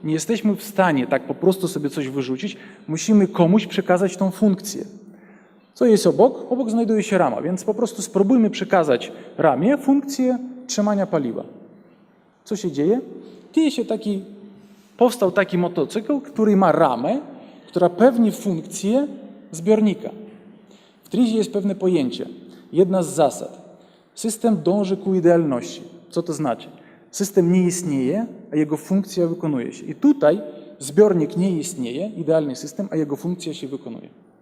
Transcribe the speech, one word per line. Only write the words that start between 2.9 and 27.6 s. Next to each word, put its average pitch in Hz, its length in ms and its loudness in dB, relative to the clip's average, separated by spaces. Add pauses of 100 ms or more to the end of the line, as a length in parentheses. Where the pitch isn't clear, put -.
komuś 180 380 4
przekazać 185 500 0
tą 190 140 -2
funkcję. - 540 0 (920)
Co 247 120 2
jest 214 200 6
obok? 175 460 2
Obok 240 180 -2
znajduje 220 320 0
się 196 160 0
rama, 135 240 0
więc 180 220 -4
po 214 100 -2
prostu 220 280 -4
spróbujmy 208 480 2
przekazać 160 600 0 (260)
ramie 160 380 4
funkcję 269 600 0 (280)
trzymania 208 400 0
paliwa. 135 380 -4 (1000)
Co 214 120 -6
się 175 160 -4
dzieje? 165 280 0 (520)
Dzieje 311 180 2
się 240 140 -4
taki, 208 380 -4 (760)
powstał 226 360 2
taki 185 260 0
motocykl, 180 640 -2
który 214 360 2
ma 185 160 4
ramę, 156 480 2 (480)
która 175 200 2
pełni 226 440 4
funkcję 208 760 -2 (440)
zbiornika. 208 580 2 (960)
W - 40 -20
Trizie 220 280 2
jest 208 160 0
pewne 202 220 -2
pojęcie, 165 520 0 (460)
jedna 180 300 4
z 143 120 -4
zasad. - 640 -2 (360)
System 220 480 0
dąży 190 340 0
ku 190 180 -2
idealności. 165 680 2 (280)
Co 170 120 -4
to 170 100 -8
znaczy? 143 360 -4 (420)
System 185 420 2
nie 185 100 6